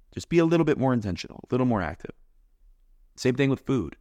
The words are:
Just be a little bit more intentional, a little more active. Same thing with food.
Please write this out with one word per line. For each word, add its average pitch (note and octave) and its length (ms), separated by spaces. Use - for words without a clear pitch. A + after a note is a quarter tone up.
Just - 160
be E3+ 100
a E3 60
little E3 200
bit D3+ 120
more C3 160
intentional, G2+ 500
a - 100
little B2+ 140
more A2 140
active. - 340
Same B2+ 180
thing C3+ 140
with - 160
food. A2 360